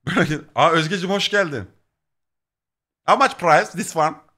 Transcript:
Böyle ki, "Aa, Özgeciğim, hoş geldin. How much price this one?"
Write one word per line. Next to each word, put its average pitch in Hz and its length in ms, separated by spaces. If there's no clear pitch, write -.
Böyle 180 200
ki, 143 160
"Aa, 151 160
Özgeciğim, 170 440
hoş 196 140
geldin. 151 400
How 262 200
much - 120
price 170 340
this - 240
one?" 156 200